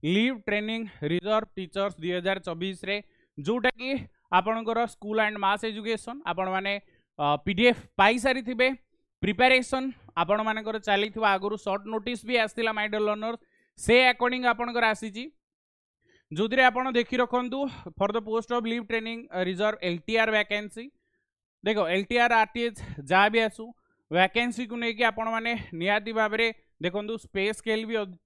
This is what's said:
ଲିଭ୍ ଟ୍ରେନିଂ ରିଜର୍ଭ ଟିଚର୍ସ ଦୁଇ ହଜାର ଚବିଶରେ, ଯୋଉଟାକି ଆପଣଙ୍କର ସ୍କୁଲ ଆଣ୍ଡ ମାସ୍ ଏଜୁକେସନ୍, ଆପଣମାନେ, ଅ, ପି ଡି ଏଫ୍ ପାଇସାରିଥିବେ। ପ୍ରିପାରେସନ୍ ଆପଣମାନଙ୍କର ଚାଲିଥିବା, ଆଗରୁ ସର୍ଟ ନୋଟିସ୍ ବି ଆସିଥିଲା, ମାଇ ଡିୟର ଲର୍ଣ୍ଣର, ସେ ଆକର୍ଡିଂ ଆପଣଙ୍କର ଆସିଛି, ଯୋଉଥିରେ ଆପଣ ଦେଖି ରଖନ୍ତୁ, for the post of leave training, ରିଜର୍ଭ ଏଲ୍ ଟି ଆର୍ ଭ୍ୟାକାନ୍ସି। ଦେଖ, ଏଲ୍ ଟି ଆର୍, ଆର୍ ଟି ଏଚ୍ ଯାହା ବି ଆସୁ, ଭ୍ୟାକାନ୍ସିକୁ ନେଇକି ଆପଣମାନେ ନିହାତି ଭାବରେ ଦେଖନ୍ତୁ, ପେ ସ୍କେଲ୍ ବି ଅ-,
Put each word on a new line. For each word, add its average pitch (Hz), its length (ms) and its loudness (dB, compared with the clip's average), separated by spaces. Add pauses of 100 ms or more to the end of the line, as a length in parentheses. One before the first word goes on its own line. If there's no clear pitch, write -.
ଲିଭ୍ 220 420 2
ଟ୍ରେନିଂ 214 360 -2 (220)
ରିଜର୍ଭ 185 420 0 (100)
ଟିଚର୍ସ 190 440 -4
ଦୁଇ 165 140 -4
ହଜାର 185 260 -2
ଚବିଶରେ, 185 580 -6 (400)
ଯୋଉଟାକି 240 520 -2 (420)
ଆପଣଙ୍କର 220 540 0
ସ୍କୁଲ 214 360 -6
ଆଣ୍ଡ 214 160 0
ମାସ୍ 202 280 0
ଏଜୁକେସନ୍, 220 600 -6
ଆପଣମାନେ, 190 480 -2 (460)
ଅ, 147 60 0 (200)
ପି 196 80 0
ଡି 190 120 2
ଏଫ୍ 240 160 4 (160)
ପାଇସାରିଥିବେ। 240 680 2 (560)
ପ୍ରିପାରେସନ୍ 254 640 2 (300)
ଆପଣମାନଙ୍କର 220 640 0
ଚାଲିଥିବା, 214 520 0
ଆଗରୁ 196 260 0
ସର୍ଟ 202 300 -4
ନୋଟିସ୍ 226 380 -6
ବି 247 120 0
ଆସିଥିଲା, 226 360 0
ମାଇ 208 140 -4
ଡିୟର 214 180 -2
ଲର୍ଣ୍ଣର, 214 300 -2 (440)
ସେ 226 160 4 (100)
ଆକର୍ଡିଂ 247 400 2
ଆପଣଙ୍କର 233 400 0
ଆସିଛି, 220 380 -2 (1080)
ଯୋଉଥିରେ 220 320 2
ଆପଣ 254 280 4
ଦେଖି 240 260 2
ରଖନ୍ତୁ, 247 420 0 (360)
for 202 160 0
the 226 100 -2
post 220 300 -4
of 240 140 0
leave 226 220 -2
training, 226 320 -4 (240)
ରିଜର୍ଭ 202 380 0
ଏଲ୍ 175 180 -2
ଟି 220 180 -6
ଆର୍ 220 140 2
ଭ୍ୟାକାନ୍ସି। 208 540 -2 (800)
ଦେଖ, 208 140 2 (120)
ଏଲ୍ 190 160 0
ଟି 240 120 -2
ଆର୍, 240 160 4
ଆର୍ 220 200 4
ଟି 233 80 -4
ଏଚ୍ 233 180 -4 (220)
ଯାହା 185 280 6
ବି 226 100 2
ଆସୁ, 220 260 -2 (460)
ଭ୍ୟାକାନ୍ସିକୁ 233 680 2
ନେଇକି 233 260 -2
ଆପଣମାନେ 226 480 -2 (220)
ନିହାତି 202 400 -2
ଭାବରେ 220 340 0 (340)
ଦେଖନ୍ତୁ, 208 320 -4 (180)
ପେ 196 120 -2 (100)
ସ୍କେଲ୍ 220 320 -4
ବି 226 100 -4
ଅ-, 196 300 -4